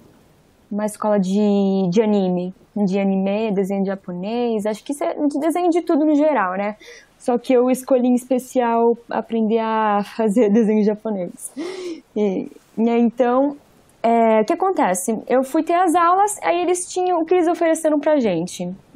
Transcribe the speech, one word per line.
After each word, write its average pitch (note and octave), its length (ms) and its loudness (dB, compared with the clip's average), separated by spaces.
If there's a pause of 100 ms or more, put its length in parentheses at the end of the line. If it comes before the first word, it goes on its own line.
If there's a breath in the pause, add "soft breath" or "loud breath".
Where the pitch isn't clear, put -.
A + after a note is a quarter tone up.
(720)
Uma G#3 140 -4
escola G#3 340 0
de, G3 720 2
de A3 100 4
anime. F#3 520 0 (220)
De G3+ 240 0
anime, G3 520 -2
desenho G3 300 -2
de F#3+ 80 -2
japonês. G#3 760 -6
Acho G#3+ 180 -4
que C#4+ 100 -8
isso D#4 100 -8
é E4+ 120 -4
de D4 240 -2
desenho E4+ 300 0
de E4+ 120 0
tudo D#4 240 0
no D4+ 100 4
geral, B3+ 420 2
né? G#3 180 -4 (440 loud breath)
Só A#3+ 180 -2
que A#3+ 140 -4
eu B3 180 4
escolhi B3+ 380 2
em B3 60 4
especial A#3 840 0 (140)
aprender A3+ 500 -2
a A3 500 0
<laughs> - 60 -20
fazer A3 340 2
desenho G#3+ 360 4
japonês. G#3 640 -6 (640 loud breath)
E, G#3 320 -2 (300)
e A3+ 120 0
aí, A#3 120 2
então, B3+ 560 0 (440)
é, A3+ 400 4
o G#3+ 40 0
que E4+ 80 0
acontece? C4 640 0 (100)
Eu C4 160 2
fui D#4 200 -2
ter E4+ 100 -2
as F4 220 2
aulas, F#4 480 2
aí E4+ 180 0
eles F4 260 -2
tinham F4+ 320 -2
o E4 60 -2
que F4 80 0
eles F4+ 160 2
ofereceram D#4+ 500 0
pra D4+ 200 2
gente. F3+ 500 -4 (260)